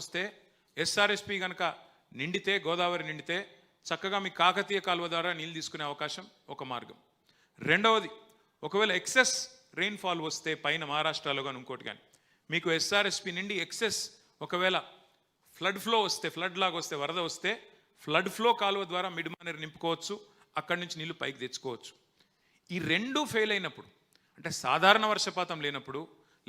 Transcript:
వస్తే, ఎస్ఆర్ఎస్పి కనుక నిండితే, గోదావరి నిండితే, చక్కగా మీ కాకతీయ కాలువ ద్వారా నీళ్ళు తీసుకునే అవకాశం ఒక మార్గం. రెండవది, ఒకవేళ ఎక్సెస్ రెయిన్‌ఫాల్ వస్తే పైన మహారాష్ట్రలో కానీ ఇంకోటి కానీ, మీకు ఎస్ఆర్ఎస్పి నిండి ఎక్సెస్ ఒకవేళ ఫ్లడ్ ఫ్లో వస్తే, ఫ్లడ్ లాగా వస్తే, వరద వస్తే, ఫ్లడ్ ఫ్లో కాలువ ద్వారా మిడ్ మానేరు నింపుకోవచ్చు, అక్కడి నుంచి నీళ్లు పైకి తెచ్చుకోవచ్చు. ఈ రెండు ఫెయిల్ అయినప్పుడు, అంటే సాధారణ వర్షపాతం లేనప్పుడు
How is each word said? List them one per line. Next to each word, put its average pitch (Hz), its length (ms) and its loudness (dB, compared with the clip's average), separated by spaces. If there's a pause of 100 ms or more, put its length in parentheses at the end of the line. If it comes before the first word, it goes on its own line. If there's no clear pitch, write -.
వస్తే, 170 220 -4 (540)
ఎస్ఆర్ఎస్పి 202 680 2
కనుక 180 180 -4 (580)
నిండితే, 190 340 0 (120)
గోదావరి 175 440 2
నిండితే, 156 280 -4 (480)
చక్కగా 190 380 -2
మీ 185 160 -6
కాకతీయ 190 480 4
కాలువ 175 260 0
ద్వారా 170 260 0
నీళ్ళు 160 200 -8
తీసుకునే 156 300 -8
అవకాశం 151 360 -8 (280)
ఒక 139 180 -10
మార్గం. 117 260 -10 (600)
రెండవది, 202 520 4 (560)
ఒకవేళ 196 340 2
ఎక్సెస్ - 340 4 (440)
రెయిన్‌ఫాల్ 185 480 -2
వస్తే 160 240 -4 (140)
పైన 160 260 2
మహారాష్ట్రలో 147 560 0
కానీ 131 140 -6
ఇంకోటి 127 280 -10
కానీ, 104 120 -12 (500)
మీకు 165 180 0 (100)
ఎస్ఆర్ఎస్పి 202 580 2
నిండి 202 180 -4 (100)
ఎక్సెస్ - 360 -2 (440)
ఒకవేళ 180 320 2 (800)
ఫ్లడ్ 190 280 -2
ఫ్లో 226 220 4
వస్తే, - 280 -2
ఫ్లడ్ 175 280 -4
లాగా 180 180 2
వస్తే, 165 220 -6
వరద 165 260 -2
వస్తే, 180 240 -4 (520)
ఫ్లడ్ 175 320 2
ఫ్లో 226 140 4 (120)
కాలువ 196 280 2
ద్వారా 185 260 -2
మిడ్ 160 180 -6
మానేరు 165 300 -10
నింపుకోవచ్చు, 165 500 -2 (460)
అక్కడి 175 220 -2
నుంచి 170 180 -8
నీళ్లు 160 200 -6
పైకి 135 220 -4
తెచ్చుకోవచ్చు. 123 500 -8 (800)
ఈ 175 60 -4 (160)
రెండు 247 280 2 (120)
ఫెయిల్ 214 240 4
అయినప్పుడు, 165 320 -6 (480)
అంటే 160 140 -8 (120)
సాధారణ 185 500 8
వర్షపాతం 180 540 -2
లేనప్పుడు 139 340 -6 (480)